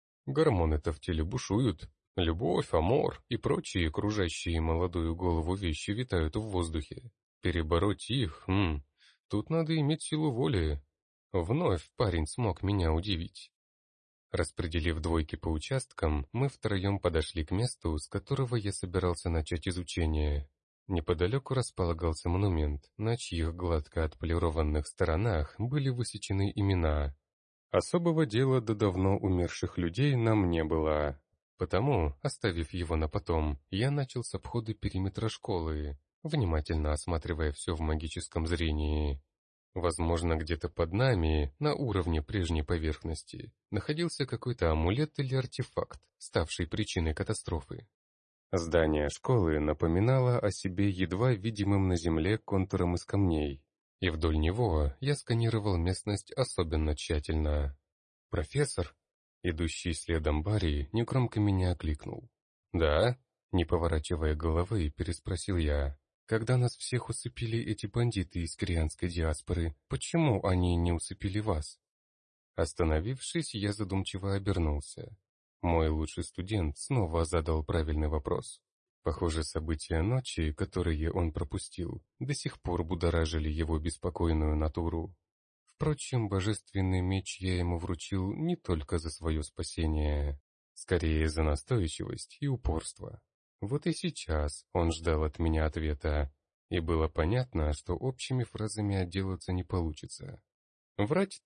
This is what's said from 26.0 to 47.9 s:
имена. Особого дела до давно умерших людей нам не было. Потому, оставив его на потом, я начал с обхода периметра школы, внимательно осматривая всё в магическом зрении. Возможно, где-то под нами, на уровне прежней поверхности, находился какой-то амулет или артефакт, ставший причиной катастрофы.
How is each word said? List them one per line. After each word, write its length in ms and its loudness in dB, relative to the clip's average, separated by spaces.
имена. 600 2
Особого 560 2
дела 340 4
до 140 0
давно 420 4
умерших 640 0
людей 380 2
нам 340 6
не 140 2
было. 540 2
Потому, 640 2
оставив 540 -2
его 220 0
на 120 2
потом, 500 0
я 200 0
начал 320 -4
с 120 -8
обхода 400 -6
периметра 560 -4
школы, 680 -4
внимательно 720 0
осматривая 600 -2
всё 220 -4
в 60 -4
магическом 680 -2
зрении. 760 0
Возможно, 600 0
где-то 340 -4
под 240 -2
нами, 640 2
на 160 0
уровне 480 0
прежней 400 -2
поверхности, 920 -4
находился 560 -2
какой-то 440 0
амулет 480 2
или 160 -2
артефакт, 640 -4
ставший 480 -2
причиной 480 0
катастрофы. 720 -4